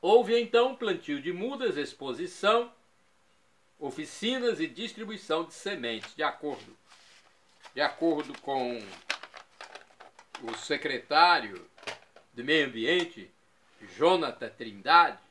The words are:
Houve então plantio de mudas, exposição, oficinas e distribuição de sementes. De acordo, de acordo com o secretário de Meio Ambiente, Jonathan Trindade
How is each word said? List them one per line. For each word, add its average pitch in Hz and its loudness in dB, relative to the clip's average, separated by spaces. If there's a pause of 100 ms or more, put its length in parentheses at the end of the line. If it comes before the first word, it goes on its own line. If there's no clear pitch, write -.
Houve 226 6
então 240 4
plantio 165 -4
de 165 -4
mudas, 220 -4
exposição, 175 -2 (1080)
oficinas 208 -4
e 160 -2
distribuição 208 -6
de - -20
sementes. 117 -8
De 151 -4
acordo, - -6 (960)
de 135 -4
acordo 147 0
com 127 -4 (1600)
o 113 -6
secretário 143 2 (680)
de 120 -10
Meio 147 4
Ambiente, 123 -2 (680)
Jonathan 151 0
Trindade 123 2 (140)